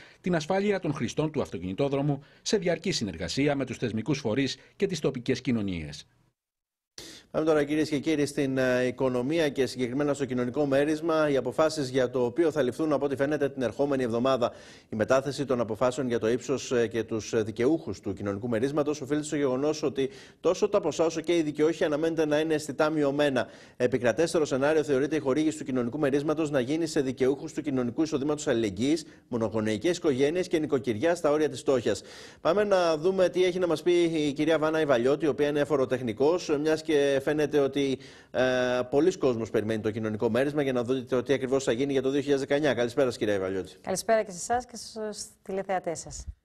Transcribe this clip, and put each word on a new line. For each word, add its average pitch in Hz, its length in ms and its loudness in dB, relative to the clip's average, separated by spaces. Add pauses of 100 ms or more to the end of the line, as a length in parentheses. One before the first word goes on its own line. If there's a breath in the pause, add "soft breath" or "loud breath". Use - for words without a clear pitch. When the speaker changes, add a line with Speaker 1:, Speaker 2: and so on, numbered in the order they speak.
(220 loud breath)
Speaker 1:
την 180 140 0
ασφάλεια 196 440 0
των 156 140 -2
χρηστών 147 380 -2
του 143 100 -2
αυτοκινητόδρομου, 139 840 -2 (180 loud breath)
σε - 160 0
διαρκή 175 340 -2
συνεργασία 101 640 -2
με 139 100 -2
τους 120 120 -8
θεσμικούς 110 420 -4
φορείς 117 380 -2 (180 loud breath)
και 202 100 -2
τις 175 140 -4
τοπικές 127 420 -2
κοινωνίες. 92 640 -4 (1200 loud breath)
Speaker 2:
Πάμε 156 140 -2
τώρα, 151 180 4
κυρίες 151 260 0
και 147 100 0
κύριοι, 147 260 0
στην, 139 320 -2
ε, 127 280 2
οικονομία 131 640 0
και 127 160 0
συγκεκριμένα 127 480 -2
στο 135 120 -4
κοινωνικό 123 400 0
μέρισμα. 151 640 2
Οι 139 80 2
αποφάσεις 139 520 0
για 123 200 2
το 123 160 0
οποίο 147 260 2
θα 151 100 0
ληφθούν, 147 320 0
από 135 120 2
ό,τι 139 100 -2
φαίνεται, 139 340 0
την 135 120 -8
ερχόμενη 131 420 0
εβδομάδα. 117 480 2 (380 loud breath)
Η - 60 -8
μετάθεση 131 500 0
των 123 140 0
αποφάσεων 120 480 -2
για 117 120 0
το 110 100 0
ύψος, 123 420 -2
ε, 117 160 2
και 113 160 -2
τους, 110 300 -6
ε, 113 100 2
δικαιούχους 117 560 -2
του 101 140 -6
κοινωνικού 101 360 -4
μερίσματος 143 520 0
οφείλεται 147 240 -2
στο 156 100 -4
γεγονός 143 480 0
ότι 135 260 -2 (300 loud breath)
τόσο 180 300 0
τα 202 120 2
ποσά 165 240 0
όσο 165 160 -2
και 175 160 0
οι 170 40 2
δικαιούχοι 156 420 0
αναμένεται 160 420 0
να 147 140 2
είναι 160 140 0
αισθητά 151 360 0
μειωμένα. 143 580 2 (300 loud breath)
Επικρατέστερο 127 680 2
σενάριο 147 380 2
θεωρείται 143 320 0
η 156 40 0
χορήγηση 147 380 0
του 139 60 -8
κοινωνικού 127 360 -2
μερίσματος 147 500 0
να 143 100 0
γίνει 151 260 0
σε 156 160 0
δικαιούχους 135 520 0
του 156 80 -6
κοινωνικού 127 400 -2
εισοδήματος 147 460 -2
αλληλεγγύης, 117 580 0 (220 loud breath)
μονογονεϊκές 110 720 0
οικογένειες 156 500 0
και 175 120 0
νοικοκυριά 139 560 0
στα 160 160 0
όρια 151 180 2
της 127 100 -10
φτώχειας. 120 420 2 (400 loud breath)
Πάμε 185 220 2
να 180 340 2
δούμε 180 320 2
τι 175 160 2
έχει 185 140 0
να 180 80 2
μας 156 140 0
πει 175 220 4
η 156 300 0
κυρία 156 260 2
Βάνα 156 220 2
Ιβαλιώτη, 143 440 4
η - 20 2
οποία 143 200 2
είναι 147 160 0
φοροτεχνικός, 131 960 0
μιας 156 200 0
και 143 380 2
φαίνεται 151 400 0
ότι, 139 400 0 (320 loud breath)
ε, 127 480 2 (100)
πολλοί 165 280 2
κόσμος 117 320 0
περιμένει 110 320 -2
το 107 100 -2
κοινωνικό 110 380 -2
μέρισμα 143 320 0
για 135 120 0
να 123 100 0
δείτε 127 320 -2
το 123 80 0
τι 139 100 0
ακριβώς 131 300 0
θα 139 80 0
γίνει 139 200 0
για 135 100 0
το 127 80 0
δύο 143 100 0
χιλιάδες 139 260 0
δεκαεννιά. 143 280 2
Καλησπέρα 120 340 0
σας, 120 100 -2
κυρία 104 160 0
Ιβαλιώτη. 95 480 -4
Speaker 3:
Καλησπέρα 220 420 0
και 208 80 -14
σε 180 60 -14
εσάς 240 280 -4
και 240 100 -18
στους 214 480 -10 (180)
τηλεθεατές 185 580 -4
σας. - 260 -14 (200)